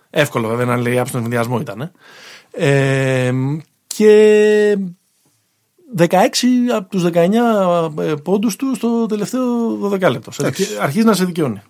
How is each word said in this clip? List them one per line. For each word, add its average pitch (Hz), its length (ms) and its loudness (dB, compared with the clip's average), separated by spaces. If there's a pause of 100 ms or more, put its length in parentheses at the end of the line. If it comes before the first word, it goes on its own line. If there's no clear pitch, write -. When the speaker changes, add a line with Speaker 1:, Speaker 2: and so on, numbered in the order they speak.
Speaker 1:
Εύκολο 135 380 -2
βέβαια, 123 260 -2
ένα 123 120 -2
lay-up 123 220 0
στον 127 160 -6
ενδιασμό 120 360 -2
ήταν, 113 220 -10
ε. 165 100 -10 (600)
Ε, 135 800 0 (560)
και 214 880 4 (1160)
δεκαέξι 190 540 2 (280)
από 202 140 -6
τους 185 140 -2
δεκαεννιά, 175 400 2 (580)
ε, 165 120 -2 (100)
πόντους 202 320 -2
του 269 200 -4
στο 233 300 -2
τελευταίο 226 760 -4
δωδεκάλεπτο. 185 520 -2
Σε - 100 -8
Speaker 2:
Εντάξει. 143 220 -2
Speaker 1:
δικαι-, 208 200 -6
αρχίζει 180 220 0
να 220 80 4
σε 185 120 0
δικαιώνει. 151 440 -4